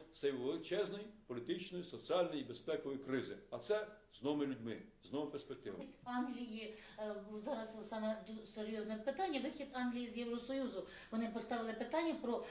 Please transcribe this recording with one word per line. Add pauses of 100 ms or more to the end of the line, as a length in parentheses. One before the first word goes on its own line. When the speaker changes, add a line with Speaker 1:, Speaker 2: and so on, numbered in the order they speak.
(140)
Speaker 1:
з
цієї
величезної (220)
політичної,
соціальної
і
безпекової
кризи. (140)
А
це (260)
з
новими
людьми, (260)
з
новими
перспективами.
Speaker 2:
Вихід
Англії, (260)
е, (300)
зараз (120)
саме
ду-,
серйозне (100)
питання,
вихід
Англії
з
Євросоюзу. (240)
Вони
поставили
питання
про